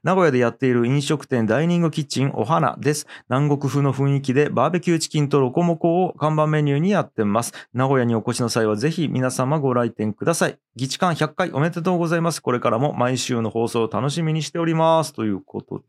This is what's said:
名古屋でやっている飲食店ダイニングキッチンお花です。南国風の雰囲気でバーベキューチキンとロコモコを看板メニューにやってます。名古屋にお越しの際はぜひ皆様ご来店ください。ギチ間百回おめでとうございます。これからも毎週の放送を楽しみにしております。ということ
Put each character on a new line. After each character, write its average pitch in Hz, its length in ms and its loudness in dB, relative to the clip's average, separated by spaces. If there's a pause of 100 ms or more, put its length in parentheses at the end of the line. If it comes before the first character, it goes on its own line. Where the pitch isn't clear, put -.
名 175 140 0
古 185 100 4
屋 151 60 4
で 123 80 4
や 120 100 4
っ 117 80 -8
て - 80 -2
い 127 80 4
る 120 140 2
飲 143 160 2
食 147 240 -2
店 117 180 0
ダ 110 160 2
イ 165 60 0
ニ 175 100 2
ン 175 40 2
グ 160 100 2
キ 165 100 -4
ッ 143 40 -4
チ 131 180 -2
ン 143 100 0
お - 120 -2
花 156 340 0
で 147 160 0
す。 147 100 -10 (240)
南 143 260 2
国 139 140 -2
風 143 140 0
の 139 100 2
雰 139 220 0
囲 139 80 0
気 131 100 0
で 147 160 2
バ 131 200 2
ー - 20 -6
ベ 175 100 -2
キ 175 100 0
ュ 170 40 2
ー 160 40 0
チ 165 100 -6
キ 156 120 0
ン 143 80 0
と 147 100 4
ロ 127 120 2
コ 170 100 0
モ 170 160 2
コ 175 280 2
を - 80 -4
看 156 200 -2
板 156 140 2
メ 151 160 2
ニ 143 100 2
ュ 139 40 2
ー - 20 0
に 175 100 2
や 196 120 2
っ 120 100 -6
て 113 120 -2
ま 107 200 0
す。 - 100 -10 (180)
名 127 160 0
古 135 120 2
屋 120 60 2
に 117 100 2
お 110 60 0
越 120 120 -2
し 113 60 -6
の 120 100 0
際 113 160 0
は 107 120 2
ぜ 127 120 0
ひ 165 200 -2
皆 127 200 -2
様 131 300 -2
ご 131 160 0
来 120 160 0
店 107 220 -4
く - 120 -8
だ 165 80 2
さ 165 140 0
い。 - 100 -6 (180)
ギ 123 120 -6
チ - 100 -6
間 180 160 2
百 151 220 -2
回 180 160 -4
お 127 80 -4
め 160 100 0
で 170 140 -8
と 185 100 0
う 175 60 0
ご 170 80 0
ざ 170 100 0
い 165 40 0
ま 165 100 0
す。 - 100 -8
こ 123 100 -4
れ 123 80 0
か 120 120 0
ら 113 80 2
も 143 140 0
毎 123 260 0
週 120 240 -2
の 107 80 -2
放 113 160 0
送 117 160 0
を 110 80 -2
楽 120 180 -2
し 165 140 -2
み 156 100 -2
に 156 80 -2
し 147 80 -8
て - 80 -8
お 170 80 -2
り 165 80 0
ま 160 300 4
す。 - 100 -12
と 113 120 -6
い 107 60 0
う 95 100 -4
こ - 200 -12
と - 280 -12